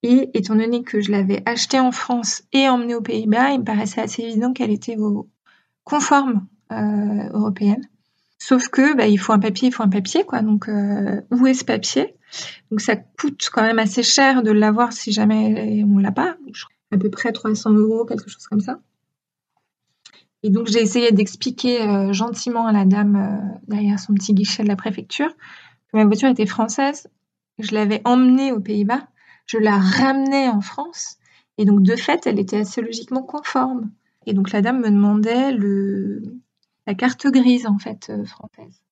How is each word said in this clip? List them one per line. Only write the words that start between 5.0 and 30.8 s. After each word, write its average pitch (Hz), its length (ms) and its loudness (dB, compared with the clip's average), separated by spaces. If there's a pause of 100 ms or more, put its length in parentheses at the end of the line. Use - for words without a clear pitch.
conforme, 277 640 0 (260)
euh, 208 640 -2
européenne. 214 540 0 (500)
Sauf 254 300 0
que, 285 280 2
bah, 233 120 2
il 208 100 4
faut 208 160 0
un 208 60 6
papier, 220 300 0
il - 20 -2
faut 240 100 -8
un 208 80 2
papier, 202 340 0
quoi. 240 180 -4
Donc, 214 280 0
euh, 202 520 -2 (100)
où 247 160 4
est 262 80 4
ce 254 100 -8
papier ? 254 480 -2 (560)
Donc, 214 120 -2
ça 226 140 0
coûte - 560 -8
quand 220 120 0
même 226 160 2
assez 220 240 0
cher 269 400 4
de 214 80 2
l'avoir 214 420 4
si - 180 -8
jamais 214 720 0
on 202 140 4
l'a 196 140 2
pas. 330 240 -2 (180)
Je - 120 -16
crois - 100 -20 (160)
à 208 60 2
peu 196 120 0
près 226 220 -4
trois 220 240 -4
cents 214 160 -2
euros, 220 340 4
quelque 220 240 -8
chose - 160 -20
comme 208 160 -2
ça. 254 180 -6 (1600)
Et 214 80 2
donc, 226 160 2
j'ai 220 140 2
essayé 240 300 2
d'expliquer, 240 720 0
euh, 196 320 0
gentiment 233 540 -4
à 220 40 2
la 202 140 4
dame, 202 300 4
euh, 196 420 -4 (100)
derrière 208 320 0
son - 140 -2
petit 196 220 2
guichet 196 260 0
de 208 60 0
la 202 80 0
préfecture - 540 -6 (600)
que 214 60 0
ma 214 80 6
voiture 220 240 4
était 247 160 0
française. 277 640 -4 (480)
Je 214 160 -8
l'avais 214 320 0
emmenée 254 460 4
aux 226 80 -2
Pays-Bas, 208 480 -2 (400)
je 233 100 -4
la 214 200 4
ramenais 269 720 2
en 208 120 0
France. - 560 -12 (400)